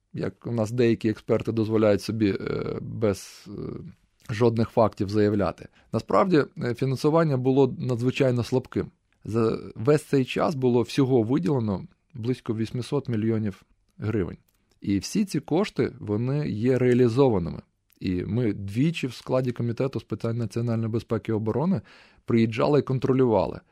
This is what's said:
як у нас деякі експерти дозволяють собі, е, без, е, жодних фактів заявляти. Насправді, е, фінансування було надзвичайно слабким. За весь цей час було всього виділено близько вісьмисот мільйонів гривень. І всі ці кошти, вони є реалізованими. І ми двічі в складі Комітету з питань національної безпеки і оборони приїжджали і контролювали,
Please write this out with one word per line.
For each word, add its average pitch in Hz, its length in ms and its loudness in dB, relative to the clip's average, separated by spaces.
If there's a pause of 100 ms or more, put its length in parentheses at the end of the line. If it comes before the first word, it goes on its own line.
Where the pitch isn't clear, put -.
(120)
як - 340 -8
у 120 60 -6
нас 110 180 -2
деякі 117 380 2
експерти 110 440 -2
дозволяють 110 500 2
собі, 104 380 0
е, - 400 -6
без, 110 680 -4
е, - 40 -14 (800)
жодних 113 380 2
фактів 107 400 0
заявляти. 104 600 0 (240)
Насправді, 175 520 2 (180)
е, 120 120 -2
фінансування 147 640 2
було 131 420 2
надзвичайно 123 640 0
слабким. 117 460 -2 (340)
За 110 340 0 (160)
весь 143 280 2
цей 135 220 2
час 180 300 -2
було 123 280 2
всього 127 400 2
виділено 123 640 -2 (300)
близько 120 400 -4
вісьмисот 120 540 -4
мільйонів 110 540 -2 (360)
гривень. 104 380 -2 (440)
І 101 180 0
всі 190 260 -2
ці 165 160 -4
кошти, 151 600 -2
вони 120 480 -2
є 120 300 0
реалізованими. 120 840 2 (380)
І 90 240 -2
ми 110 280 -2
двічі 107 540 -2
в 120 80 -8
складі 127 380 -2
Комітету 120 480 -4
з - 40 -12
питань 113 320 -6
національної 113 520 -4
безпеки 110 440 -4
і - 20 0
оборони 113 460 0 (440)
приїжджали 117 540 2
і 127 40 2
контролювали, 127 800 2 (120)